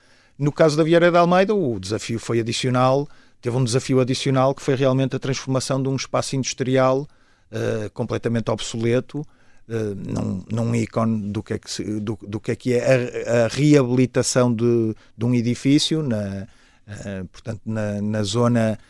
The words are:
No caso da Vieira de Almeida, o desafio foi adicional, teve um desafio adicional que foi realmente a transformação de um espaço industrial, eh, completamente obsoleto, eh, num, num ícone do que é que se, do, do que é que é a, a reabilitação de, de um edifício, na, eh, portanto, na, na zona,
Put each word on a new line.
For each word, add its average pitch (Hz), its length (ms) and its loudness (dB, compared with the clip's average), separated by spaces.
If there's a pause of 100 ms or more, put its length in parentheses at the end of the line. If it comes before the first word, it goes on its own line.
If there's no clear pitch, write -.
(400)
No 143 140 0
caso 156 240 4
da 165 60 4
Vieira 170 280 6
de 170 60 4
Almeida, 180 360 4
o 143 260 0
desafio 104 380 -6
foi 117 220 -2
adicional, 127 680 0 (360)
teve 120 160 -2
um 131 60 2
desafio 127 360 2
adicional 131 560 2
que - 60 -14
foi 139 140 0
realmente 135 420 0
a - 20 -10
transformação 131 640 -4
de 135 60 -2
um 135 80 -2
espaço 131 400 -4
industrial, 131 680 0 (460)
eh, 113 420 -4
completamente 117 580 -2
obsoleto, 120 760 -2 (420)
eh, 110 260 -4
num, 104 560 -6
num 117 240 -2
ícone 113 600 -2
do 107 100 -4
que 110 120 -6
é 104 40 -6
que - 100 -14
se, - 140 -8 (160)
do, 104 220 -6
do 101 180 -8
que - 120 -6
é 113 40 -4
que 123 180 -2
é 120 540 2
a, 117 180 4
a - 40 2
reabilitação 127 1040 4
de, 113 420 0 (220)
de 113 80 -4
um 123 100 2
edifício, 135 640 2
na, 104 460 -4 (400)
eh, 98 420 -8
portanto, - 360 -12
na, 104 360 -4
na 107 220 -2
zona, 113 560 0 (100)